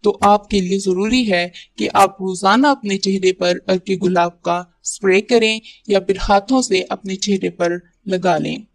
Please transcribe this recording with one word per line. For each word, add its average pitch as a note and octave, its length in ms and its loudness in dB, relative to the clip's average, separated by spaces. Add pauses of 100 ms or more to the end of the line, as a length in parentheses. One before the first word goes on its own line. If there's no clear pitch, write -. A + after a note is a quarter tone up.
तो G#3 80 2
आपके G3+ 500 2
लिए F#3 180 -2
जरूरी G3+ 460 0
है F3+ 280 -2 (260)
कि G#3+ 80 -2
आप G3 340 2
रोजाना F#3+ 500 2
अपने G#3 260 -2
चेहरे F#3+ 360 0
पर F3+ 360 -2
अर्के F#3+ 280 -2
गुलाब F3 340 0
का F3 540 -6
spray F#3+ 360 0
करें A3 400 0 (280)
या G3 120 2
फिर F#3 200 -4
हाथों G#3+ 420 2
से F#3 200 -2
अपने F#3+ 340 -8
चेहरे F#3+ 320 -2
पर F3 320 -4 (280)
लगा F3+ 300 0
लें। - 360 -6